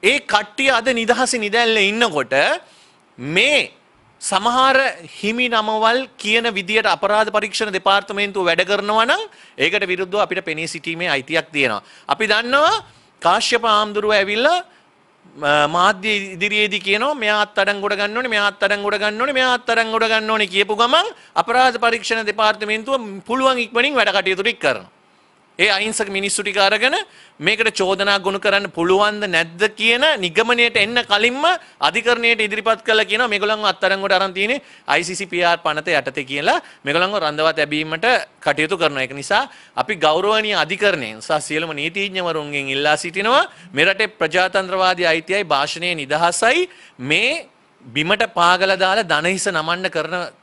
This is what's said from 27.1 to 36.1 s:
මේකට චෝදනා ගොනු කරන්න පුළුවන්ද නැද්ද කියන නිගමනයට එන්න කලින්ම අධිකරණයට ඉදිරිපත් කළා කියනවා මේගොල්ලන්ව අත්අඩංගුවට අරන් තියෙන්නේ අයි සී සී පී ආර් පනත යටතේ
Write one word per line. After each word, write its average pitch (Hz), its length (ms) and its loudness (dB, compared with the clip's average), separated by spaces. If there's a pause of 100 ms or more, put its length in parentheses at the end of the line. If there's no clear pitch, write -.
මේකට 214 320 0
චෝදනා 196 480 0
ගොනු 196 200 -2
කරන්න 202 300 0
පුළුවන්ද 202 560 2
නැද්ද 170 460 0
කියන 233 320 0 (120)
නිගමනයට 226 640 0
එන්න 220 260 0
කලින්ම 226 400 0 (360)
අධිකරණයට 233 600 0
ඉදිරිපත් 214 440 -2
කළා 220 220 2
කියනවා 220 220 -2
මේගොල්ලන්ව 214 400 -2
අත්අඩංගුවට 190 500 0
අරන් 190 160 0
තියෙන්නේ 214 300 -2 (220)
අයි 147 180 0
සී 175 160 -8
සී 196 80 -8
පී 175 160 -2
ආර් 170 160 2
පනත 156 320 -4
යටතේ 135 340 -2